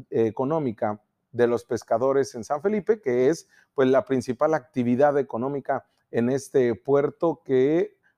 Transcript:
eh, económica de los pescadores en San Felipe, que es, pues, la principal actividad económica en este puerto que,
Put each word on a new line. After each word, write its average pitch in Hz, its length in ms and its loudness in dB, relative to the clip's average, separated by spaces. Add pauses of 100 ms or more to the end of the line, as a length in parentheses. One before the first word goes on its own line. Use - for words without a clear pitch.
(100)
eh, 113 180 0
económica 123 720 -4 (320)
de 120 160 2
los 117 160 -2
pescadores 127 720 -2
en 113 80 -10
San 147 180 -6
Felipe, 214 380 -2
que 127 300 2
es, - 180 -4 (260)
pues, 131 140 2
la 131 160 4
principal 135 500 -2
actividad 135 640 0
económica 135 680 -6 (280)
en 120 180 0
este 131 460 0
puerto 143 680 0
que, 143 540 0 (200)